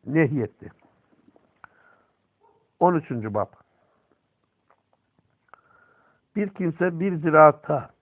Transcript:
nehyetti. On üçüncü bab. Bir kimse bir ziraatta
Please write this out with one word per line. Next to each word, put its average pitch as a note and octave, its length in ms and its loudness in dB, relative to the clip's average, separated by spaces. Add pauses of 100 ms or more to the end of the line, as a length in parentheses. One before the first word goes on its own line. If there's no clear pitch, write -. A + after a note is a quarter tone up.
nehyetti. C#3 640 -4 (2000)
On F3 160 2
üçüncü A2+ 380 -6
bab. G2+ 140 -2 (3000)
Bir G3+ 140 -4
kimse F3 500 -4
bir F#3 160 -4
ziraatta D3+ 760 2 (120)